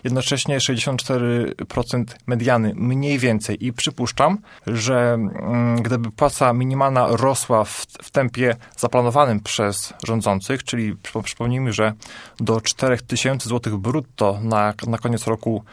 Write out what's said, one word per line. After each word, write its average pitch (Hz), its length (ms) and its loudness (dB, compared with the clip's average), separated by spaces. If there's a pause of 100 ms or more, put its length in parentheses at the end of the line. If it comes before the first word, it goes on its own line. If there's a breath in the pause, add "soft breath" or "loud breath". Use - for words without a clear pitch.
Jednocześnie 131 560 -2
sześćdziesiąt 127 440 -2
cztery 120 520 0 (120)
procent 123 500 -4 (100)
mediany 117 480 2
mniej 135 440 0
więcej 110 460 0
i 127 80 -4
przypuszczam, 147 640 0 (300 loud breath)
że, 120 460 2
mm, 117 680 0
gdyby 117 300 -2
płaca 135 420 2
minimalna 131 540 2
rosła 117 560 2
w, - 220 -6 (180)
w - 80 -18
tempie 123 440 2 (220 loud breath)
zaplanowanym 123 640 4
przez - 540 -2 (100)
rządzących, 113 600 -2
czyli 110 320 -2
przypo-, - 280 -8
przypomnijmy, 123 500 -2
że 107 200 2 (460 loud breath)
do 113 220 0
czterech 127 400 0
tysięcy 127 480 -2
złotych 113 280 -2
brutto 107 640 0
na, 107 320 2 (140)
na 117 100 0
koniec 117 300 -2
roku 110 460 -2